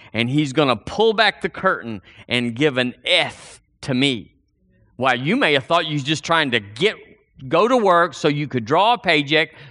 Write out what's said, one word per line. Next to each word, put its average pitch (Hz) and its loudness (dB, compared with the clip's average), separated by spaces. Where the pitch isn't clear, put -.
and 117 -2
he's 143 0
gonna 135 2
pull 220 0
back 208 0
the 185 -4
curtain 113 -4
and 120 -2
give 135 0
an 123 -2
eth - -4
to 143 -6
me." 123 -2
Why, 127 0
you 139 -2
may 202 2
have 135 0
thought 165 0
you 156 -6
was 147 -4
just 147 -4
trying 160 0
to 117 2
get, 110 -4
go 170 2
to 254 2
work 175 4
so - -2
you 147 -2
could 120 -4
draw 180 2
a 240 -4
paycheck, 156 0